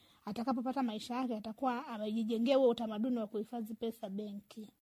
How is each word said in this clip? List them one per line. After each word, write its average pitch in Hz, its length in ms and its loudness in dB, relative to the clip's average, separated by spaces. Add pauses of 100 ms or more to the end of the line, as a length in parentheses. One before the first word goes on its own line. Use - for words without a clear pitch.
(240)
atakapopata 247 580 0
maisha 220 320 -4
yake 247 220 0
atakuwa 240 500 -2
amejijengea 226 720 2
huo 262 120 8
utamaduni 233 500 2
wa 220 80 0
kuhifadhi 220 480 -6
pesa 220 340 -6
benki. 208 640 -8 (180)